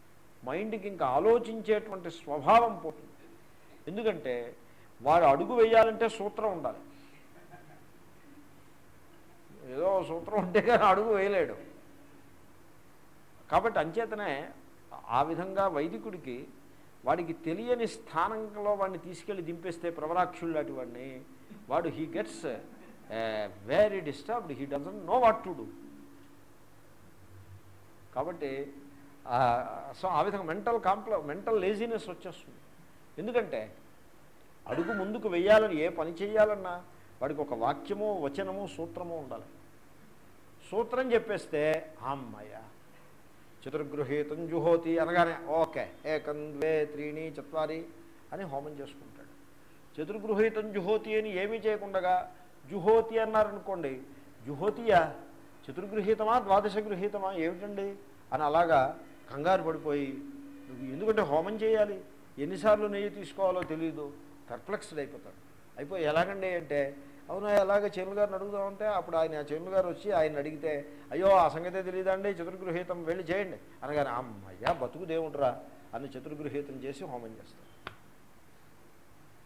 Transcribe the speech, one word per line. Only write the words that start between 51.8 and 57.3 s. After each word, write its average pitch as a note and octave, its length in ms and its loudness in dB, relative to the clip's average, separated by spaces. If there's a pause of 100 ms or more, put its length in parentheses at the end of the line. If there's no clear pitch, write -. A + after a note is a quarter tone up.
జుహోతి A3 480 4
అన్నారనుకోండి, G3 840 0 (420)
"జుహోతియా? F3 680 4 (560)
చతుర్గృహీతమా, G#3+ 680 2
ద్వాదశ G3 380 4
గృహీతమా, G3+ 560 -2